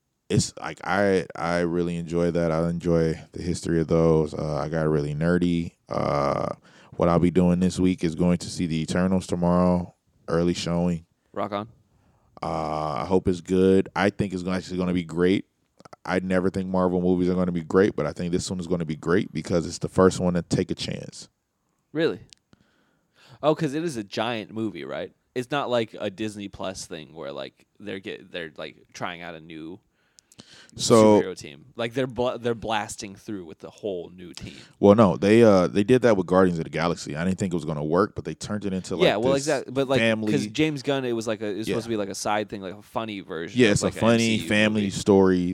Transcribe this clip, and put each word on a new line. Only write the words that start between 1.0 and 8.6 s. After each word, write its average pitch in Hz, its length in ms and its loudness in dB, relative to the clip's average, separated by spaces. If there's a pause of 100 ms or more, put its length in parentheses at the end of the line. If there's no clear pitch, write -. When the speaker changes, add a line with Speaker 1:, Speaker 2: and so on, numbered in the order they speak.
Speaker 1:
I 87 240 -2
really 87 360 0
enjoy 85 360 0
that. 85 180 2
I 82 180 0
enjoy 82 520 0 (120)
the - 100 -10
history 85 380 -2
of 78 60 0
those. 80 480 4
Uh, 76 220 -4
I 71 120 -4
got 80 200 0
really 73 260 0
nerdy. 85 580 0 (160)
Uh, 71 600 -2 (480)
what 87 120 2
I'll 85 100 4
be 87 120 4
doing 87 300 4
this 90 180 0
week 90 240 2
is 80 120 -2
going 87 240 2
to - 120 -10
see 90 160 -4